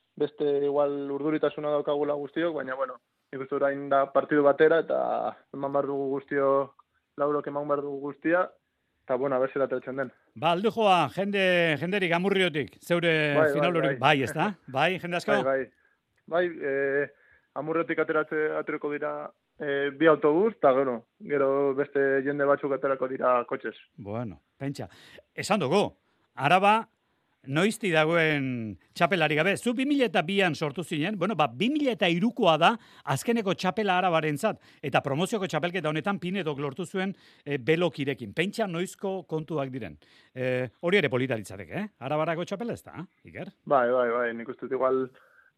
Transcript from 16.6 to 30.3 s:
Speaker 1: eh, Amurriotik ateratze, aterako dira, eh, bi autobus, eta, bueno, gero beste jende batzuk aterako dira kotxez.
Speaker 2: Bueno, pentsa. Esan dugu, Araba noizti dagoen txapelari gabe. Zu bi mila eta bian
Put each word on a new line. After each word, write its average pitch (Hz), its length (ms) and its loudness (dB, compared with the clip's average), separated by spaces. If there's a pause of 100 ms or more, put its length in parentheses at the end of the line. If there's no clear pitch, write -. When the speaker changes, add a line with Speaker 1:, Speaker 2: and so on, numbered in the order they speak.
Speaker 1:
eh, 139 460 0 (500)
Amurriotik 160 480 -2
ateratze, 156 460 -2 (100)
aterako 151 320 -6
dira, 147 220 -6 (440)
eh, 139 320 -2
bi 139 160 2
autobus, 160 500 4
eta, 139 160 4
bueno, 127 340 0 (140)
gero 139 540 0
beste 139 520 0
jende 143 180 -2
batzuk 139 320 2
aterako 131 320 -2
dira 127 240 0 (160)
kotxez. 120 260 -6 (220)
Speaker 2:
Bueno, 107 460 -8 (140)
pentsa. 135 320 -8 (460)
Esan 190 260 0
dugu, 165 220 2 (560)
Araba 190 500 4 (600)
noizti 185 420 0
dagoen 151 840 2 (180)
txapelari 170 440 2
gabe. 175 180 2
Zu 247 180 -2
bi 262 120 -2
mila 285 200 2
eta 180 160 0
bian 185 320 2